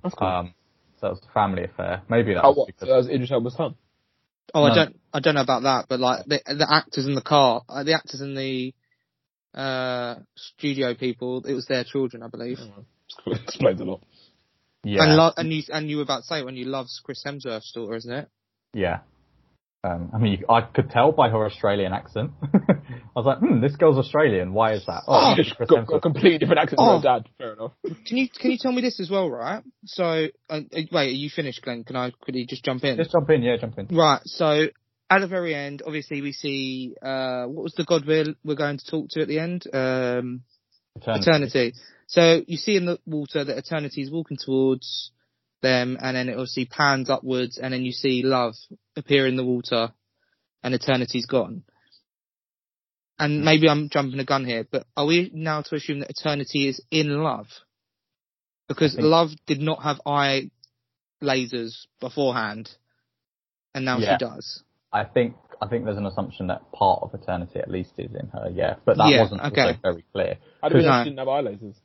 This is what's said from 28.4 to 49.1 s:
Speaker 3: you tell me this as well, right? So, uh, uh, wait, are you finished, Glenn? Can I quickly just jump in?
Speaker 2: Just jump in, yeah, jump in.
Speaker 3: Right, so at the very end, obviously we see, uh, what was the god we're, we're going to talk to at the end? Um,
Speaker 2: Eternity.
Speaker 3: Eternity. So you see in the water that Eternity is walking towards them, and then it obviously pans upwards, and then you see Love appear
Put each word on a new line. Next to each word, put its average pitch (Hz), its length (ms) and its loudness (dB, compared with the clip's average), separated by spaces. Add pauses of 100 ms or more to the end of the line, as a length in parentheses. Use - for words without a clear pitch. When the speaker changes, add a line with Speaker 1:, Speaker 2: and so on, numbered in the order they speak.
Speaker 3:
you 254 100 -2
tell 262 120 -2
me 247 100 -2
this 247 180 -2
as 170 100 -6
well, 190 200 0
right? 127 320 -6 (240)
So, 185 180 -4
uh, 160 480 -2
uh, 151 80 -4 (100)
wait, 160 220 -6
are 156 180 2
you 143 200 -6
finished, 143 320 -6
Glenn? 117 220 -8
Can 127 120 -10
I 127 140 -2
quickly 127 380 -8
just - 140 -12
jump 127 220 -2
in? 135 140 0
Speaker 2:
Just 160 140 -2
jump 156 180 2
in, 147 120 6
yeah, 120 140 2
jump 113 220 -8
in. 101 80 -10 (100)
Speaker 3:
Right, 156 300 6
so 156 400 2 (420)
at 190 120 6
the 196 60 -2
very 175 280 -4
end, 143 320 -8
obviously 147 340 -6
we 139 120 -6
see, 131 680 -6
uh, 131 440 -4
what 151 180 -8
was 165 100 -8
the 170 100 -2
god 165 220 2
we're, 156 280 2 (100)
we're 151 120 -2
going 147 220 -2
to - 80 -14
talk 151 240 -4
to 156 120 -2
at - 60 -2
the 151 100 -2
end? 175 340 -6
Um, 127 680 -2 (540)
Speaker 2:
Eternity. 110 240 -2 (100)
Speaker 3:
Eternity. 135 440 2 (340)
So 170 380 6
you 170 120 -6
see 208 180 0
in 180 80 2
the 170 220 -2
water 151 380 -4
that 131 120 -4
Eternity 147 460 -6
is 135 80 -8
walking 151 260 -8
towards 131 720 0 (520)
them, 127 380 2
and 131 160 -4
then 127 120 -4
it 127 40 -6
obviously 131 340 -6
pans 139 420 2
upwards, 127 500 -2
and 127 140 -6
then 127 100 -4
you 123 100 -6
see 127 320 0
Love 123 300 0 (420)
appear 139 320 2